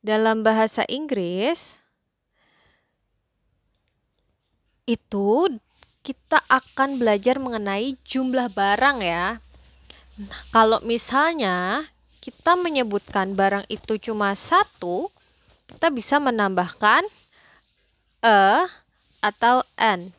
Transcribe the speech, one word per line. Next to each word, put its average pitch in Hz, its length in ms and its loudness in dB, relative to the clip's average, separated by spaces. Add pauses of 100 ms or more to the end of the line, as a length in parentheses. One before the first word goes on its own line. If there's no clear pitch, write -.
dalam 220 400 0
bahasa 220 480 2
Inggris 240 880 -6 (3000)
itu 220 640 0 (560)
kita - 480 -2
akan 269 480 -2
belajar 226 400 2
mengenai 226 640 -4
jumlah 254 480 -2
barang 214 480 2
ya. 180 400 -2 (800)
Nah, 202 320 -14
kalau 226 320 2
misalnya 233 1040 -2 (320)
kita - 400 -2
menyebutkan 208 800 -2
barang 196 320 0
itu 214 400 -6
cuma 208 240 -2
satu, 302 800 -2 (560)
kita - 240 -4
bisa 262 240 -2
menambahkan 214 880 2 (1200)
a 214 400 6 (560)
atau 240 400 2 (160)
an. 185 400 0